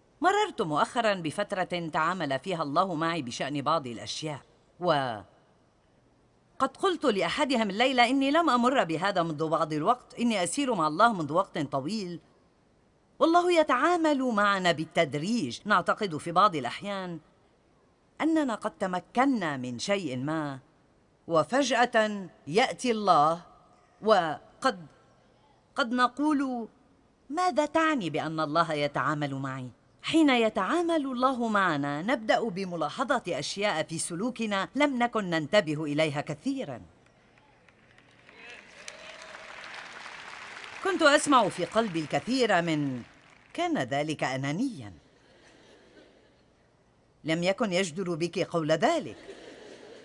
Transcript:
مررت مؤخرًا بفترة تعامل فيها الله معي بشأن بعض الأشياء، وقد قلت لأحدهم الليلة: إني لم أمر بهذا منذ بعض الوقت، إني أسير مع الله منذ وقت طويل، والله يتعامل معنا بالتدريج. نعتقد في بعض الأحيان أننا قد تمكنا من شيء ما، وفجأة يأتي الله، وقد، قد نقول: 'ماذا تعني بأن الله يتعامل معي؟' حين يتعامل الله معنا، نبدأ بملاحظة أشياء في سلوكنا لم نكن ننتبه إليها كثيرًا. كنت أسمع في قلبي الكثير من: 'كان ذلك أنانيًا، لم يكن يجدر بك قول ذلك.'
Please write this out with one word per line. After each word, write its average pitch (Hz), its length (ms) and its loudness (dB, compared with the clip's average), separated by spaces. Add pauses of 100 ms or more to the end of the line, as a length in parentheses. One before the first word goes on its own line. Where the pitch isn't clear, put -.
(200)
مررت 381 420 0
مؤخرًا 202 520 0
بفترة 180 760 -4
تعامل 160 460 0
فيها 170 240 -4
الله 165 320 0
معي 165 280 -2
بشأن 135 400 -6
بعض 147 240 0
الأشياء، 120 540 -10 (400)
وقد 135 460 0 (1600)
قلت 359 220 0
لأحدهم 226 680 0
الليلة: 240 400 4
إني 277 200 2
لم 320 200 4
أمر 247 340 4
بهذا 175 380 0
منذ 160 260 -2
بعض 156 240 0
الوقت، 175 420 -2
إني 226 300 0
أسير 254 300 -2
مع 160 120 2
الله 190 260 4
منذ 151 200 -4
وقت 190 260 0
طويل، 170 640 -6 (1000)
والله 349 340 4
يتعامل 311 680 2
معنا 202 500 2
بالتدريج. 156 920 -2
نعتقد 196 520 0
في 170 160 -6
بعض 180 240 4
الأحيان 180 640 -6 (1000)
أننا 302 340 2
قد 214 160 -4
تمكنا 185 840 0
من 123 220 -6
شيء 180 380 -2
ما، 147 420 -4 (680)
وفجأة 220 1000 2 (180)
يأتي 214 440 0
الله، 175 520 4 (600)
وقد، 185 840 0 (880)
قد 247 180 -2
نقول: 254 760 0 (600)
'ماذا 302 360 0
تعني 302 440 0
بأن 151 300 -4
الله 156 320 0
يتعامل 147 640 -2
معي؟' 135 360 -8 (320)
حين 302 280 4
يتعامل 262 760 2
الله 254 420 0
معنا، 151 540 2
نبدأ 226 460 0
بملاحظة 190 800 -2
أشياء 165 540 -2
في 160 160 -8
سلوكنا 202 760 -4
لم 277 240 0
نكن 226 320 -2
ننتبه 160 540 2
إليها 147 360 0
كثيرًا. 156 600 -6 (4000)
كنت 359 180 2
أسمع 285 460 6
في 170 160 -2
قلبي 202 360 0
الكثير 196 640 2
من: 147 400 0 (520)
'كان 330 240 0
ذلك 147 460 -2
أنانيًا، 139 680 -4 (2250)
لم 165 180 -2
يكن 190 300 0
يجدر 175 420 -2
بك 165 240 -4
قول 151 340 -2
ذلك.' 175 440 0 (880)